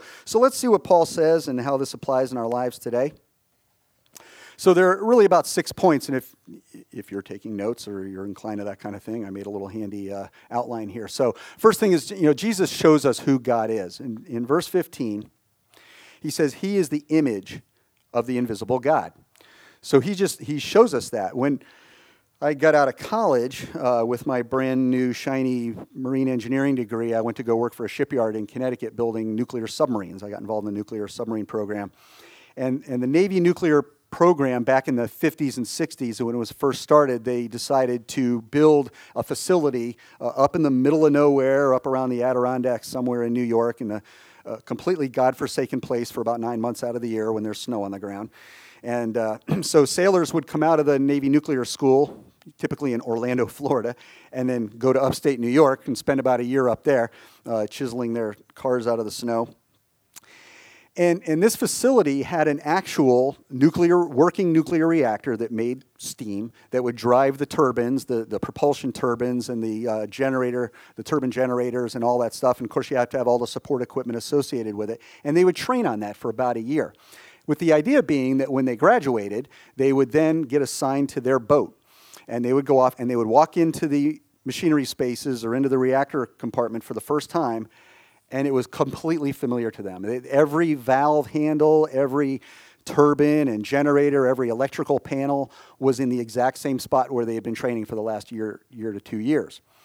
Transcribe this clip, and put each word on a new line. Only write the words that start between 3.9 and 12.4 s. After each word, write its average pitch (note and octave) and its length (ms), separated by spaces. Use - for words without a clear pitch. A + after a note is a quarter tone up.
So F#3+ 180
there F3+ 180
are F#3+ 120
really A3+ 220
about F3+ 220
six - 240
points, D#3 360
and C#3 80
if, - 200
if - 200
you're G2 120
taking G#2 320
notes G#2 320
or G2 200
you're F#2+ 160
inclined G#2 360
to G2+ 60
that G2 140
kind G#2 160
of G2+ 60
thing, A2+ 240
I G2 60
made G2 160
a - 20
little G2 180
handy, G2+ 460
uh, G2 140
outline A#2+ 380
here. G#2 180
So B2 260
first - 220
thing G#3 120
is, E3 200
you F#3+ 100
know, D3+ 140
Jesus F#3+ 340